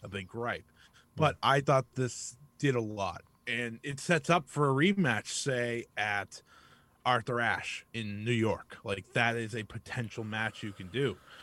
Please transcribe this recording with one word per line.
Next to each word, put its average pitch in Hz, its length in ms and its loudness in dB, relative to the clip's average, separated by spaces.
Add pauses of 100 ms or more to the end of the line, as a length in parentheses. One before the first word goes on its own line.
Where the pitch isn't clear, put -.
a - 60 -12
big 95 200 -8
gripe. 117 380 -6 (500)
But 151 260 4
I 139 200 6
thought 135 320 4
this - 420 -4 (220)
did 139 160 2
a 120 80 2
lot, 101 400 -4 (240)
and 117 360 -4
it 139 160 -6
sets 170 300 2
up 170 180 4
for 147 220 2
a 135 60 4
rematch, 151 540 2
say, 120 580 -2 (100)
at 101 460 -2 (640)
Arthur 120 340 2
Ashe 104 540 -2
in 104 280 -6
New 117 100 0
York. 110 520 0
Like, 98 300 -6
that 117 200 4
is 113 200 -6
a 113 80 -4
potential 113 640 -8
match 110 380 -4
you 104 100 -8
can 92 160 -14
do, 120 280 -2 (260)